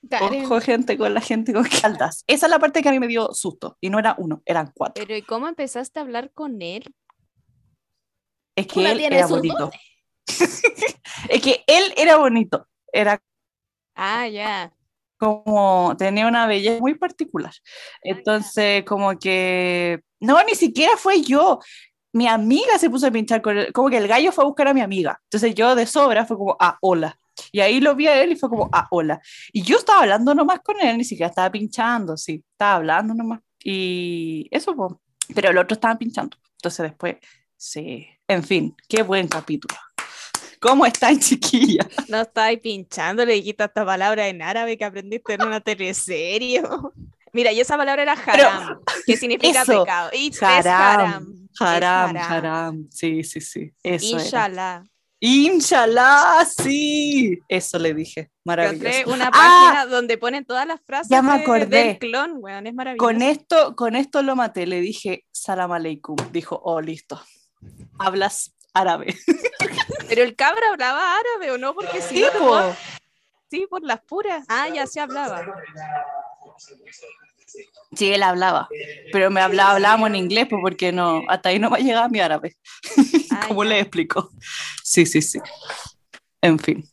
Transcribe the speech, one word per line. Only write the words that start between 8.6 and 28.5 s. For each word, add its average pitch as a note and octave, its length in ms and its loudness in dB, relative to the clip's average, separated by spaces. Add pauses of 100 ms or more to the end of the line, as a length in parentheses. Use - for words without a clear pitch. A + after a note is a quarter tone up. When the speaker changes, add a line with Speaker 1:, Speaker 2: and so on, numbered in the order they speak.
Speaker 2:
que - 120 -4
Speaker 1:
Una F#3+ 120 2
Speaker 2:
él A3+ 60 0
Speaker 1:
tiene D4 200 0
Speaker 2:
era F3 100 4
Speaker 1:
su D#3+ 80 2
Speaker 2:
bonito. E3 220 -2
Speaker 1:
dote. D3 220 -6 (480)
Speaker 2:
<laughs> - 720 -2 (300)
Es A3+ 120 2
que - 260 0
él F4+ 300 4
era D#4+ 200 6
bonito. A#3 500 0 (260)
Era G#3 280 0 (760)
Speaker 3:
Ah, G#3+ 320 -6
ya. G#3 440 -8 (460)
Speaker 2:
como, G#3 800 2
tenía G3+ 300 0
una A#3 200 2
belleza G#3+ 320 0
muy C4+ 160 -2
particular. - 580 -8
Speaker 3:
Ah, - 520 -20
ya. F#3 80 -6
Speaker 2:
Entonces, G#3 720 0
como G3 340 -2
que, F3+ 800 -2 (200)
no, C#4 240 6
ni A4 100 -2
siquiera D#4+ 420 2
fue F#4+ 240 2
yo. D4 380 2 (540)
Mi A#3+ 140 2
amiga C4 520 2
se E4 100 2
puso B3+ 180 -2
a B3+ 40 2
pinchar A3 300 -2
con G#3 160 0
él, - 160 -2
como C4 160 2
que B3 80 0
el G#3 100 0
gallo C#4 240 4
fue D#4+ 140 2
a - 20 0
buscar C#4 220 0
a C#4 40 2
mi C4+ 80 2
amiga. G3 440 -4
Entonces A3 280 -2
yo A#3+ 220 4
de A#3 100 2
sobra A#3 400 2
fue A3+ 120 -6
como, G3 220 -2
"Ah, F3 220 4
hola". E3 380 0 (320)
Y G3+ 80 -4
ahí G#3+ 200 2
lo C#4+ 160 2
vi D4 120 0
a C#4 160 4
él F4 80 0
y E4 40 -2
fue C4+ 140 -6
como, A3 220 -4